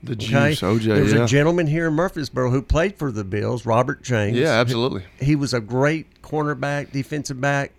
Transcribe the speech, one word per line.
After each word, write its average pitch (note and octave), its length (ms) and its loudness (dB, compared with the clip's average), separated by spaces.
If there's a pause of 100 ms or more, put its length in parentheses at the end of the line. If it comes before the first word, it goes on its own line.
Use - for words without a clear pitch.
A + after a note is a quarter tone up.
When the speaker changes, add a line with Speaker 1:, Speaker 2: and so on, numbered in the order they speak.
Speaker 1:
The B2+ 100 -8
Speaker 2:
Okay? C#3 380 0
Speaker 1:
Juice, D3+ 120 -4
O G#2 160 2
J, A2 160 2
Speaker 2:
There G2+ 100 4
was G#2 100 4
Speaker 1:
yeah. A#2 100 4
Speaker 2:
a - 20 2
gentleman D3+ 420 2
here E3 200 0
in D#3 60 0
Murfreesboro D3 560 -2
who C3+ 100 2
played D#3+ 380 0
for C#3+ 120 -2
the G#2 140 -6
Bills, G#2+ 400 -4
Robert B2 380 0
James. A2 340 0
Speaker 1:
Yeah, B2+ 240 2
absolutely. A#2 440 0 (160)
Speaker 2:
He, C3 60 -2
he D3+ 100 4
was C3+ 180 -2
a A#2+ 60 0
great C3+ 600 -2
cornerback, C#3+ 720 -4
defensive C#3 480 -6
back C#3+ 380 -2